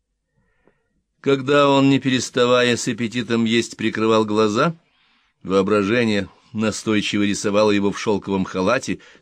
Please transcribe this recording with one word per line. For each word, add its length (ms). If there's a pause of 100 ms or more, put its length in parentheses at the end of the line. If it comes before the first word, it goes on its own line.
(1200)
Когда 480
он, 200
не 120
переставая 760
с 120
аппетитом 560
есть, 320
прикрывал 480
глаза, 500 (680)
воображение 840 (240)
настойчиво 720
рисовало 480
его 200
в 80
шелковом 460
халате 560 (220)